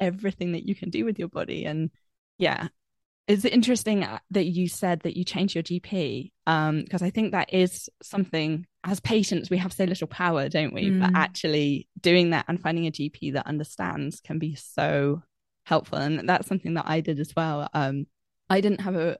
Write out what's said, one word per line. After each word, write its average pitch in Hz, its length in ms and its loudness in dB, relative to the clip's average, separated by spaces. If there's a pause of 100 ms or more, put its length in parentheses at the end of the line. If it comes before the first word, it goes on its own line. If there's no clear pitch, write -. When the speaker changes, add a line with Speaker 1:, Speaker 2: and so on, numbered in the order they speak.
Speaker 1:
everything 190 500 -2
that - 160 -4
you 196 80 -2
can - 140 -8
do 214 160 0
with 220 120 -2
your 175 120 -6
body. - 340 -6
And 156 260 -2 (500)
yeah, 165 300 -2 (580)
it's 202 180 2
interesting, 220 580 4
uh, 110 140 -6 (140)
that 190 140 2
you 175 220 0
said 175 340 -2
that - 140 -4
you 180 80 -2
changed 185 300 0
your 165 80 -2
G 175 180 -4
P, 139 540 -4 (140)
um, 156 400 2
'cause 180 160 -2
I 190 80 0
think 220 200 0
that 190 220 0
is 185 360 2 (120)
something, 160 640 -2 (180)
as 185 160 -2
patients, - 520 2
we 180 80 4
have 185 120 -2
so - 120 0
little 180 240 -2
power, 165 420 0
don't 156 240 0
we? - 160 0
But 185 220 4
Speaker 2:
Mm. 180 40 4
Speaker 1:
actually 151 720 2 (140)
doing 175 300 6
that 160 160 0
and 175 120 -2
finding 165 280 0
a 156 40 0
G 147 180 -4
P - 220 -6
that 135 140 -2
understands 156 720 -6
can 160 200 -6
be 156 160 -4
so 151 680 0 (440)
helpful. - 340 0
And 143 280 -2
that's - 200 2
something 175 260 -2
that 165 140 -2
I 160 140 2
did 160 180 -2
as 156 160 -6
well. 156 380 -2
Um, 139 340 -2 (420)
I 190 120 4
didn't 202 200 2
have 190 140 -2
a, 165 240 0